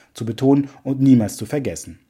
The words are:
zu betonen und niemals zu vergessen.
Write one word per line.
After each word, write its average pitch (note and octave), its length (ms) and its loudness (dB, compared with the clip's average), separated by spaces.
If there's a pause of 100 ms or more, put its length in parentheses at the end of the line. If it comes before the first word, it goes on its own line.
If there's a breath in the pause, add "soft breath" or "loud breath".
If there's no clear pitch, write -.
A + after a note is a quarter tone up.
(120 soft breath)
zu - 120 -10
betonen C3+ 440 0 (160 loud breath)
und C3+ 160 -4
niemals B2+ 360 4
zu A2 100 -10
vergessen. A2 520 -8 (120)